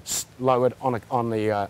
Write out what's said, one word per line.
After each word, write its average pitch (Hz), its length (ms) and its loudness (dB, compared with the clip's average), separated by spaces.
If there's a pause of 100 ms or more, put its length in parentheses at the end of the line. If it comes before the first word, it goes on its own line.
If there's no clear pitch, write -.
s-, - 220 -6 (140)
lowered 127 420 2
on 127 140 0
a, 104 140 -6
on 117 200 0
the, 107 220 0
uh, 101 180 0